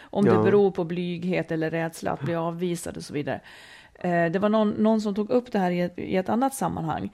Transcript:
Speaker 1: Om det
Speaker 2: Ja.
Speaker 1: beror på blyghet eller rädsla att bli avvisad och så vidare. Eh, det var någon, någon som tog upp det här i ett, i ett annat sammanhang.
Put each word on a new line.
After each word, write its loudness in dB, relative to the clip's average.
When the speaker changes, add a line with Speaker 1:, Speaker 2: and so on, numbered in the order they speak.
Speaker 1:
Om 0
det 6
Speaker 2:
Ja. 6
Speaker 1:
beror 6
på -2
blyghet -4
eller -2
rädsla -4
att -6
bli -2
avvisad -4
och -12
så -14
vidare. -6
Eh, 2
det 0
var 2
någon, 2
någon 2
som -2
tog -2
upp 0
det 0
här 2
i 0
ett, -4
i -4
ett 0
annat 0
sammanhang. -4